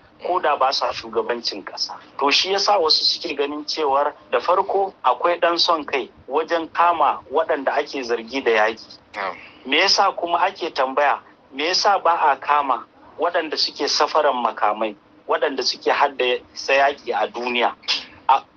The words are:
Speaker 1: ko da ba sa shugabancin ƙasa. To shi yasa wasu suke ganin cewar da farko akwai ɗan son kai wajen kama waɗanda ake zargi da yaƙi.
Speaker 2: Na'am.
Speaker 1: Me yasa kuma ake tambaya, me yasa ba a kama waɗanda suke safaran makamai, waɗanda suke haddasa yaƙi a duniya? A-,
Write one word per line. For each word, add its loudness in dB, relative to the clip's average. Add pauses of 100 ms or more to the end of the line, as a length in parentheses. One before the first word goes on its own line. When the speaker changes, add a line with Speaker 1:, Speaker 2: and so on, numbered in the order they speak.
(260)
Speaker 1:
ko 0
da 2
ba 2
sa -2
shugabancin -4
ƙasa. -8 (220)
To 2
shi 2
yasa 2
wasu 2
suke -2
ganin -4
cewar 0 (180)
da 2
farko 0 (100)
akwai 2
ɗan 2
son 2
kai -4 (180)
wajen -2
kama 2 (120)
waɗanda 0
ake -4
zargi -4
da 2
yaƙi. 2 (300)
Speaker 2:
Na'am. -6 (300)
Speaker 1:
Me 0
yasa 4
kuma -2
ake -2
tambaya, 2 (340)
me -4
yasa 2
ba 4 (200)
a 0
kama 0 (340)
waɗanda -2
suke -2
safaran 2
makamai, -2 (320)
waɗanda 0
suke -2
haddasa -2
yaƙi 2
a 0
duniya? -2 (540)
A-, 4 (160)